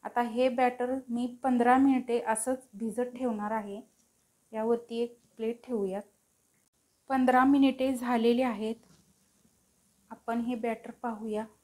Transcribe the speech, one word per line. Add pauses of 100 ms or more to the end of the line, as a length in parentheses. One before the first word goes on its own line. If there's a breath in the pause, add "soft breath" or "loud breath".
आता
हे
बॅटर (180)
मी
पंधरा
मिनिटे
असंच
भिजत
ठेवणार
आहे. (720)
यावरती
एक (180)
plate
ठेवूयात. (1040)
पंधरा
मिनिटे
झालेली
आहेत. (1300)
आपण
हे
बॅटर
पाहूया. (200)